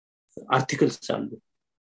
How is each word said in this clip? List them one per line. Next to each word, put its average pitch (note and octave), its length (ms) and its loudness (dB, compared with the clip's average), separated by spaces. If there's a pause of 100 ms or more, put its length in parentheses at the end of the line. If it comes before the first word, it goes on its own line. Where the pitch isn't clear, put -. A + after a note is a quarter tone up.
(480)
አርቲክልስ C3 500 2 (120)
አሉ። - 200 -2 (560)